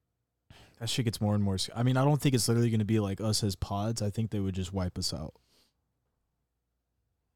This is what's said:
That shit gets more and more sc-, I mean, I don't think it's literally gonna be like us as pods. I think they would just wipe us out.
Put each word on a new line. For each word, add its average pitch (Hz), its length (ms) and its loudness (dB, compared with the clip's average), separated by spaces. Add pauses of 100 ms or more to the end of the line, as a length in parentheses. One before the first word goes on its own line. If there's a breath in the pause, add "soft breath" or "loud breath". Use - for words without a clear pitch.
(800 loud breath)
That 117 100 -8
shit 120 160 -2
gets 110 140 -2
more 104 160 2
and 104 80 2
more 98 140 2
sc-, - 180 -4
I 120 80 0
mean, 127 140 4
I 131 80 4
don't 147 160 4
think 135 140 4
it's 117 120 0
literally 117 220 4
gonna 110 160 2
be 110 140 2
like 98 200 -2
us 110 240 0
as 98 120 0
pods. 107 460 -4
I 104 100 -2
think 110 200 -4
they 104 80 -4
would 95 160 -2
just 92 160 -6
wipe 92 260 -4
us - 160 -6
out. - 200 -10 (2000 soft breath)